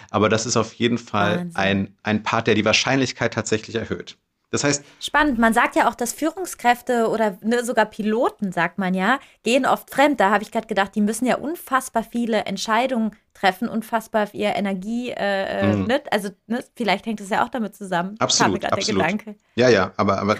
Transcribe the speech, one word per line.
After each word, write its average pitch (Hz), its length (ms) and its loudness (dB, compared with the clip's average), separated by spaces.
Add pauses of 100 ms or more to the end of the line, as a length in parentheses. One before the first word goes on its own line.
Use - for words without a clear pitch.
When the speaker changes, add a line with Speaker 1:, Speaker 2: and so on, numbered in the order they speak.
(100)
Speaker 1:
Aber 104 180 4
das 110 180 2
ist 120 100 -2
auf 107 180 0
jeden 117 240 0
Fall 104 400 -2
Speaker 2:
Wahnsinn. 90 180 -8
Speaker 1:
ein, 98 460 0
ein 107 220 0
Part, 113 240 -2
der 113 60 4
die 104 100 2
Wahrscheinlichkeit 123 720 0
tatsächlich 107 420 -4
erhöht. - 420 -8 (320)
Das - 140 -2
heißt 143 180 0 (160)
Speaker 2:
Spannend. 285 400 0
Man 226 140 4
sagt 262 240 2
ja 233 140 4
auch, 220 40 -6
dass 240 200 -4
Führungskräfte 247 960 0
oder, 214 320 0
ne, 240 240 0
sogar 226 180 2
Piloten, 214 680 -2
sagt 170 280 -2
man 185 160 0
ja, 196 240 0 (240)
gehen 254 240 2
oft - 240 0
fremd. 285 300 2
Da 190 100 4
habe 208 120 2
ich - 80 -12
grad 220 180 -4
gedacht, 196 260 0
die 214 80 2
müssen 220 240 0
ja 240 100 2
unfassbar 269 640 -4
viele 226 440 -2
Entscheidungen 220 640 0 (240)
treffen, 196 340 0
unfassbar 220 600 -2
viel 202 160 -10
Energie, 202 680 -2
äh, 196 500 -2 (120)
äh, 208 40 2
Speaker 1:
Mhm. 196 100 -2
Speaker 2:
ne? 262 140 0 (100)
Also, 202 200 -2 (160)
ne, 233 180 -4 (120)
vielleicht 202 280 0
hängt 214 160 -6
es 196 80 -12
ja 214 160 0
auch 233 60 -4
damit 214 260 -6
zusammen. 185 320 -4
Kam 208 80 -12
mir - 80 -20
Speaker 1:
Absolut, 202 380 2
Speaker 2:
grad - 80 -2
der - 80 0
Speaker 1:
absolut. 190 240 0
Speaker 2:
Gedanke. 208 320 -4 (200)
Speaker 1:
Ja, 123 140 4
ja, 98 300 4
aber, 98 200 2
aber 101 160 0
das - 60 -2